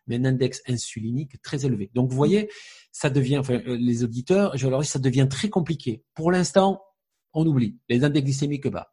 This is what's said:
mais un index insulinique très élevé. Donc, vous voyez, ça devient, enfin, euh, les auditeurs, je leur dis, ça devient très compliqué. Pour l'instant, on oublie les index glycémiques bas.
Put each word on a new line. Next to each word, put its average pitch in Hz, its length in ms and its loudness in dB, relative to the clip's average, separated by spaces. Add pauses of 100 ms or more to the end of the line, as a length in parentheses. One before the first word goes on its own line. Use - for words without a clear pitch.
mais 120 100 -4
un 123 80 0
index 131 420 0
insulinique 123 760 -6
très 139 240 -6
élevé. 101 280 -2
Donc, 127 160 2
vous 127 60 -4
voyez, 190 340 2 (400)
ça - 200 -4
devient, 135 280 2
enfin, 127 280 0
euh, 123 100 -2
les 120 260 2
auditeurs, 143 540 0
je 131 100 -2
leur 131 140 2
dis, 151 60 -2
ça - 120 -4
devient 131 320 4
très 208 200 -4
compliqué. 139 520 -4 (120)
Pour 165 180 0
l'instant, 190 500 2 (520)
on 160 120 2
oublie 127 300 2 (140)
les 123 140 4
index 147 200 2
glycémiques 139 440 -2
bas. 87 240 -8